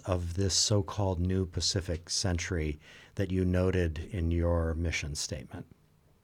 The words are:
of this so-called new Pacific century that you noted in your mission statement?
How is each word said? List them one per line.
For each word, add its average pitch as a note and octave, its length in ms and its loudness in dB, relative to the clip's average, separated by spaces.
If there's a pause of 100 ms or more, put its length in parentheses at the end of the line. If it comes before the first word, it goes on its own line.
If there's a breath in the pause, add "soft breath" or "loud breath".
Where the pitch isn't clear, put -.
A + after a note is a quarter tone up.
of F2 300 0
this G2 200 0
so-called G2 640 0
new F#2 260 2
Pacific F2 640 -2
century E2+ 720 0 (380 loud breath)
that F#2 160 -2
you F#2 120 2
noted F2+ 680 2
in E2+ 180 0
your E2+ 440 2
mission D#2+ 420 -2
statement? - 500 -8 (580)